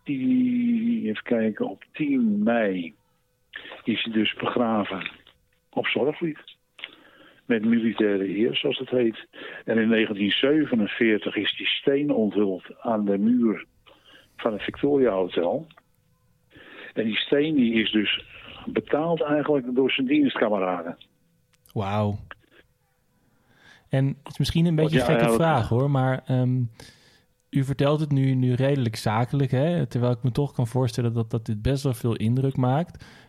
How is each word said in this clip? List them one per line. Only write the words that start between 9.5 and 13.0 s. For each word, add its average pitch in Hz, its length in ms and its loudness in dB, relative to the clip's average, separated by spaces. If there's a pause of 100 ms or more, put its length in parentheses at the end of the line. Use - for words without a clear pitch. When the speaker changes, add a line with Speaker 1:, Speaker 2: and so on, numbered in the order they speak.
Speaker 1:
En 113 120 0
in 113 120 2
negentien 104 420 0
zevenenveertig 123 1040 2
is 98 220 -2
die - 100 -6
steen 143 440 0
onthuld 104 520 0 (180)
aan 107 240 -2